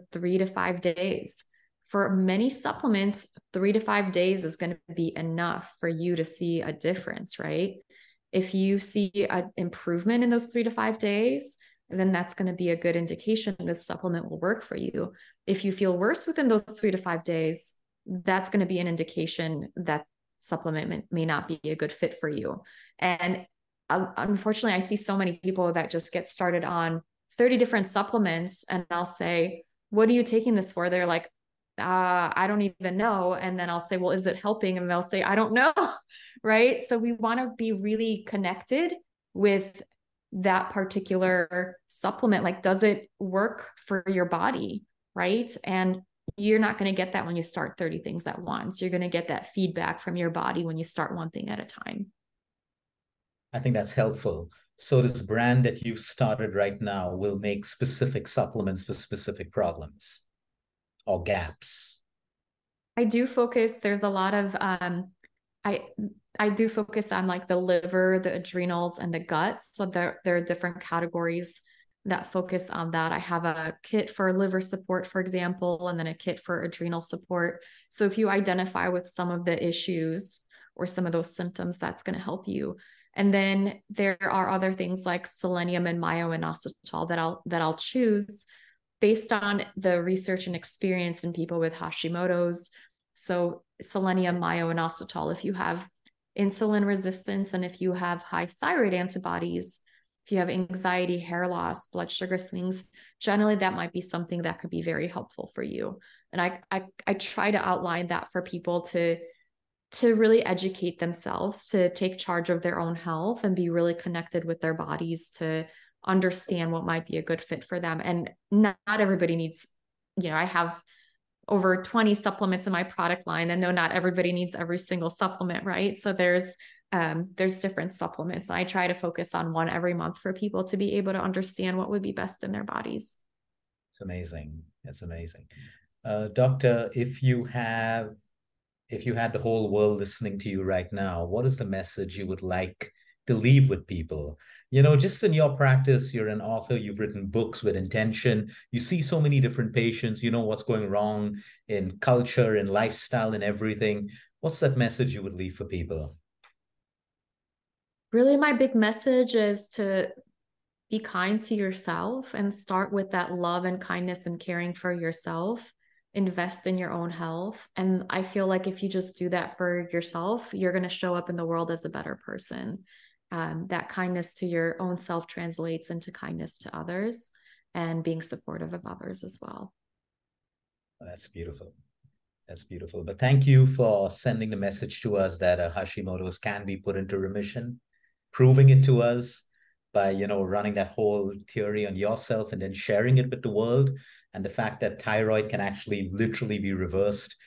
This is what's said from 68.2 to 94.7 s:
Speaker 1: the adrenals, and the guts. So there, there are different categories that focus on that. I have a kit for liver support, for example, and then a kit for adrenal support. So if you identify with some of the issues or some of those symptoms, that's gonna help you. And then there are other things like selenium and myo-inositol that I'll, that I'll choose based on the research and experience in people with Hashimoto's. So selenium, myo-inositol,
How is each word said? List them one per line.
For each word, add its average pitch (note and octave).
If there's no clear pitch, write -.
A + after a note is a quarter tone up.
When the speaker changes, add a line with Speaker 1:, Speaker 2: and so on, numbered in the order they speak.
Speaker 1:
the F#3
adrenals, F3+
and F3
the D#3+
guts. E3+
So G3+
there, F3+
there F3
are E3+
different F3
categories E3+
that -
focus F#3
on E3
that. E3
I E3
have E3+
a D#3+
kit G#3+
for F#3
liver F#3+
support, F#3
for F#3+
example, F3+
and F3
then D#3+
a D#3+
kit -
for -
adrenal E3+
support. E3+
So -
if G3
you A3
identify F#3+
with F3+
some F3+
of F3
the E3+
issues E3
or F3+
some F#3
of E3+
those E3
symptoms, F3+
that's -
gonna F#3
help G3+
you. C#2+
And G3+
then G3
there G3
are F#3+
other F#3+
things F#3
like F3+
selenium F3
and E3+
myo-inositol E3
that E3+
I'll, E3
that E3+
I'll D#3+
choose G#3+
based G#3+
on G3+
the F3+
research F#3
and F3+
experience F3
in E3+
people E3+
with E3
Hashimoto's. F3
So F3
selenium, F#3
myo-inositol, E3